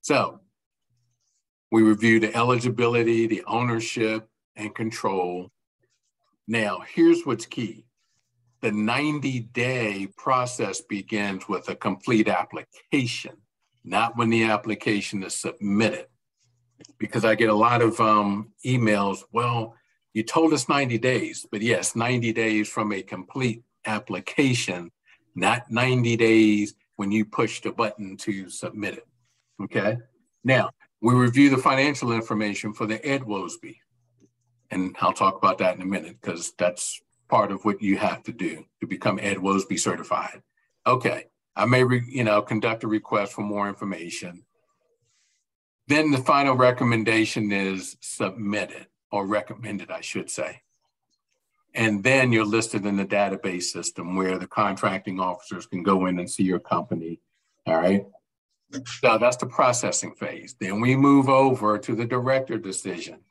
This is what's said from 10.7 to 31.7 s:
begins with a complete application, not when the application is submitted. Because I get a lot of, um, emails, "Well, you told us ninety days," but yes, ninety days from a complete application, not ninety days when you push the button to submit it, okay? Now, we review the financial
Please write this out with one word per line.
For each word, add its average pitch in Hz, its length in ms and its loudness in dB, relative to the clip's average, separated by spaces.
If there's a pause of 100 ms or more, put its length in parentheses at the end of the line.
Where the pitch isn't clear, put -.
begins 101 680 -6
with 92 200 -6
a 95 60 -6
complete 110 540 0
application, - 1040 -4 (500)
not 117 340 -2
when 117 140 2
the 113 140 4
application 104 800 -2
is 87 100 -8
submitted. 101 720 -2 (920)
Because - 260 -4
I 110 100 6
get 110 160 2
a 107 40 4
lot 117 280 4
of, 113 180 2
um, 107 520 2 (120)
emails, 104 680 2
"Well, 117 420 -2 (400)
you 110 80 -2
told 160 300 4
us 143 160 -2
ninety 139 280 0
days," 120 540 -2
but 107 100 -6
yes, 104 360 0
ninety 117 360 0
days 110 360 0
from 107 240 -4
a 95 100 -6
complete 113 600 -6 (200)
application, 107 1040 -2 (460)
not 123 340 0
ninety 120 460 2
days 110 580 4 (220)
when 101 160 -4
you 107 120 2
push 107 360 -4
the 98 100 -6
button 104 460 -6
to 95 340 -8
submit 104 440 -10
it, - 120 -20 (560)
okay? 107 340 -2 (460)
Now, 123 280 2 (300)
we 120 140 4
review 127 360 6
the 135 80 4
financial 135 520 2